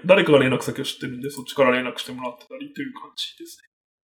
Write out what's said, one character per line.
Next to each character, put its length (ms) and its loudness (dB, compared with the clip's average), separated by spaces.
誰 200 8
か 80 4
が 60 8
連 120 4
絡 120 0
先 180 -6
を 40 -6
知 120 -8
っ 40 -18
て 60 -8
る 120 -8
ん 20 -12
で、 100 -8
そ 120 -14
っ 20 -14
ち 100 -12
か 100 4
ら 80 6
連 120 0
絡 140 -8
し 60 -10
て 80 -12
も 100 -12
ら 80 -8
っ 80 -20
て 80 -20
た 100 -18
り 180 -14
と 80 -10
い 60 -8
う 60 -14
感 220 -18
じ 220 -10
で 80 -18
す 120 -20